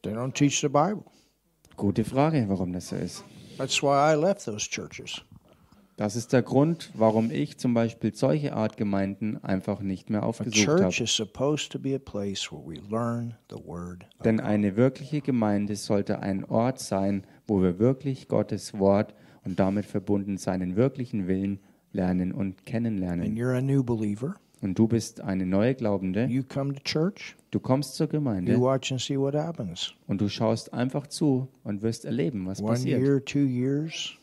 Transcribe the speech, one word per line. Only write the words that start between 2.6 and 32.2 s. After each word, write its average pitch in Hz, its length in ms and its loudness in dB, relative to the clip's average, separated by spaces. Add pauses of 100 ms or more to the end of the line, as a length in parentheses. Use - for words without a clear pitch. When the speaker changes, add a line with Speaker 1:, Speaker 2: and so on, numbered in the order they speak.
Speaker 2:
das 87 160 -8
so 92 60 -6
ist. 90 280 -6 (340)
Speaker 1:
That's 135 240 -2
why 143 300 6
I 156 40 6
left 180 300 0
those 107 240 -6
churches. - 520 -10 (760)
Speaker 2:
Das 104 180 -2
ist 117 160 -4
der 127 120 6
Grund, 160 500 2
warum 113 380 4
ich 147 260 -4
zum 123 160 0
Beispiel 117 400 0
solche 143 400 0
Art 110 240 -2
Gemeinden 101 680 -2
einfach 95 360 -2
nicht 95 320 -4
mehr 104 100 0
Speaker 1:
A - 60 -2
Speaker 2:
aufgesucht 107 360 0
Speaker 1:
church 160 200 4
Speaker 2:
habe. 90 200 0
Speaker 1:
is - 120 0
supposed 135 560 -2
to - 80 -8
be 135 160 -2
a 131 40 -4
place 101 520 -6
where - 120 -14
we 160 120 -12 (120)
learn 117 460 -2 (160)
the - 60 -12 (100)
word 87 380 -10 (160)
of - 60 -12
Speaker 2:
Denn 113 120 6
Speaker 1:
God. - 80 -2
Speaker 2:
eine 104 300 2
wirkliche 135 460 2
Gemeinde 104 540 2
sollte 101 440 0
ein 95 260 -2
Ort 120 340 0
sein, 98 460 0 (220)
wo 98 160 4
wir 90 160 2
wirklich 131 480 2
Gottes 107 500 -2
Wort 98 380 4 (280)
und 92 160 -4
damit 98 280 2
verbunden 101 500 -2
seinen 92 380 -2
wirklichen 120 520 0
Willen 98 320 -2 (340)
lernen 92 380 0
und - 360 -6
kennenlernen. 98 640 -2
Speaker 1:
And 110 100 -4
you're 127 180 0
a 127 40 0
new 139 220 2
believer. 113 520 -2 (260)
Speaker 2:
Und 95 180 -2
du 113 80 8
bist 113 340 -2
eine 95 240 0
neue 104 300 4
Glaubende. 101 500 0
Speaker 1:
You 127 180 0
come 139 300 -4
to 139 100 -8
church. - 520 -2 (160)
Speaker 2:
Du 107 80 0
kommst 135 360 0
zur 156 120 0
Gemeinde 123 460 0
Speaker 1:
You 123 80 6
watch 131 300 2
and 127 80 -2
see 139 180 -4
what 139 180 0
happens. 151 580 -4 (140)
Speaker 2:
und 98 120 -2
du 104 80 2
schaust 113 460 -2
einfach 131 340 -2
zu 135 400 0 (160)
und 104 200 -6
wirst 113 200 -2
erleben, 113 440 -2